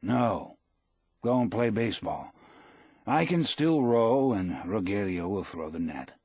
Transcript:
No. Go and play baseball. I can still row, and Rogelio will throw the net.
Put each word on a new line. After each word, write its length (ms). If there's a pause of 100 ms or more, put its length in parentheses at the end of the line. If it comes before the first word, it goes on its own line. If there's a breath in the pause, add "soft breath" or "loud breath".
No. 560 (640)
Go 180
and 120
play 180
baseball. 640 (720 loud breath)
I 200
can 180
still 400
row, 480
and 200 (140)
Rogelio 640
will 140
throw 260
the 80
net. 360 (120)